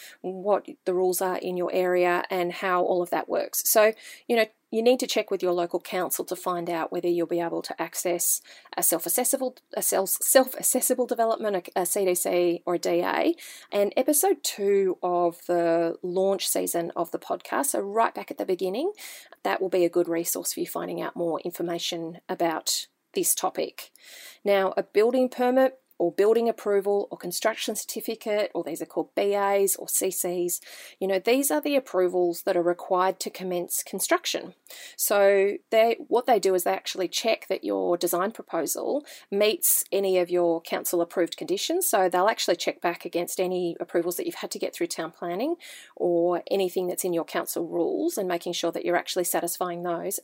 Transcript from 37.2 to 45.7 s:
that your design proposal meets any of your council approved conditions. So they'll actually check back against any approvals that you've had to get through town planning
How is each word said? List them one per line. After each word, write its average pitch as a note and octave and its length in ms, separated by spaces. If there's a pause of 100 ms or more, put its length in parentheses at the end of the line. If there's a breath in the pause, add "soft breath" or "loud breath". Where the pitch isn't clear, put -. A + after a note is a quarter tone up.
that - 160
your F#3+ 320
design F3 360
proposal A3+ 720 (240 loud breath)
meets G#3 600
any F#3+ 260
of F3 140
your E3+ 300
council - 380
approved E3+ 380
conditions. G3 480
So F#3+ 240
they'll F#3 180
actually G3+ 280
check - 260
back E3+ 240
against F3 340
any F3+ 400
approvals F3 380
that - 80
you've E3+ 100
had - 160
to G3 80
get - 140
through E3+ 140
town E3 240
planning G#3 440 (400 loud breath)